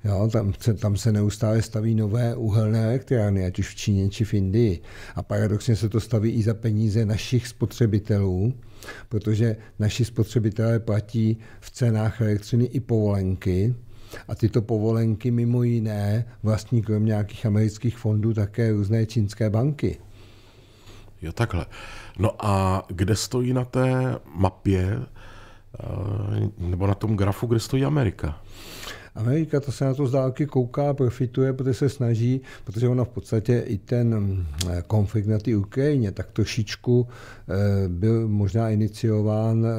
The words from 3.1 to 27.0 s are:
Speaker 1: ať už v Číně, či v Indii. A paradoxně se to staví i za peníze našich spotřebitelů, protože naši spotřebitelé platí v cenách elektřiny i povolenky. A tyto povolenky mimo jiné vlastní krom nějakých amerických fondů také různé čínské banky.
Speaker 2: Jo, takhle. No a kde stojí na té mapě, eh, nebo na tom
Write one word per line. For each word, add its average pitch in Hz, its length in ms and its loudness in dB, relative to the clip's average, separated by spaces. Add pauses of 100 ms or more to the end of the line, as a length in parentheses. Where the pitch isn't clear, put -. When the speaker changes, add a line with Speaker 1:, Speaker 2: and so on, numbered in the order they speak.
Speaker 1:
ať 92 140 -2
už 95 100 -2
v - 60 -16
Číně, 101 340 2
či 107 160 0
v - 80 -4
Indii. 98 480 2 (340)
A - 80 -4
paradoxně 107 520 0
se 107 140 -2
to 110 100 0
staví 113 320 0
i 117 120 0
za 110 100 2
peníze 107 520 0
našich 107 420 0
spotřebitelů, 101 1040 0 (560)
protože 107 460 0 (240)
naši 107 260 0
spotřebitelé 113 760 0
platí 110 580 0 (220)
v - 120 -18
cenách 110 500 0
elektřiny 107 440 2
i 123 140 -4
povolenky. 101 960 2 (520)
A - 80 -6
tyto 113 260 2
povolenky 113 680 0
mimo 120 320 2
jiné 110 640 0 (180)
vlastní 110 380 2
krom 107 240 2
nějakých 104 400 0
amerických 107 520 2
fondů 107 360 0
také 110 380 0
různé 107 340 2
čínské 107 440 0
banky. 120 480 0 (1200)
Speaker 2:
Jo, 80 100 -8
takhle. 92 340 -2 (540)
No 107 260 0
a 95 420 2
kde 98 280 0
stojí 123 380 -2
na 127 120 0
té 127 500 0 (200)
mapě, 95 640 0
eh, 101 1600 -6
nebo 90 300 -2
na 98 80 2
tom 110 220 0